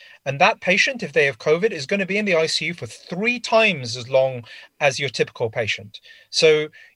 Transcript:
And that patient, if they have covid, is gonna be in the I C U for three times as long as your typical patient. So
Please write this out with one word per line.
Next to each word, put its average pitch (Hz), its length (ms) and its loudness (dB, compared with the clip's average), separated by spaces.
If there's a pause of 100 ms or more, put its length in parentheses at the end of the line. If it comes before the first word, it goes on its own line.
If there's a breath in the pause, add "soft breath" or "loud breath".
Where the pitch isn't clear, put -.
(240 loud breath)
And 139 160 -4
that 185 220 2
patient, 220 400 0
if 170 100 -8
they 151 140 4
have 139 120 -2
covid, 175 320 0
is 160 140 -8
gonna 196 220 -2
be 190 100 -4
in 214 80 -2
the 196 100 0
I 160 120 2
C - 180 -4
U 165 100 -6
for 127 120 -10
three 214 520 -6
times 190 560 0
as 123 140 -10
long 131 340 2 (380 loud breath)
as 143 180 0
your 139 120 -4
typical 127 400 -4
patient. 107 500 -6 (300 loud breath)
So 156 380 4 (280 loud breath)